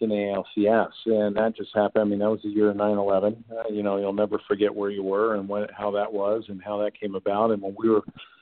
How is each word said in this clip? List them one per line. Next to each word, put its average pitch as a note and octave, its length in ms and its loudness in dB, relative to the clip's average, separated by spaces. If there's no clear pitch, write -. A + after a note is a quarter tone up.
in A2 120 0
A G2+ 220 0
L F#2+ 100 -4
C G#2 120 4
S, G#2+ 240 4
and G#2+ 300 2
that A2+ 200 0
just G2+ 180 -10
happened. G#2+ 280 2
I - 20 2
mean, G2+ 140 0
that G#2 100 2
was A2 140 -2
the G#2 80 -6
year G#2 200 4
of G2+ 60 -4
nine G#2 220 2
eleven. G2+ 520 0
Uh, A2+ 200 -8
you G#2 120 -4
know, G2+ 140 0
you'll G2+ 160 -2
never G#2 340 0
forget G2+ 280 2
where G2+ 160 -2
you G2+ 120 -6
were G#2 340 0
and G2 120 -6
what, G#2 240 -6
how G#2 200 -4
that G#2 200 -2
was G#2 360 -2
and G2 140 -12
how G#2 200 -6
that G#2 160 -4
came G2+ 160 -6
about. G2+ 380 0
And G2+ 100 -2
when G2 160 -8
we A2+ 100 2
were A2 140 6